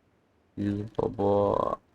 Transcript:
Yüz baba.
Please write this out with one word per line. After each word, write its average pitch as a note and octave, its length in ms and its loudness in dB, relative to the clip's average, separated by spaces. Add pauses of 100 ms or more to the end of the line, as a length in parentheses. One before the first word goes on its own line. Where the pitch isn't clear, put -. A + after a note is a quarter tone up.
(580)
Yüz G2+ 400 -4
baba. G2+ 800 0 (180)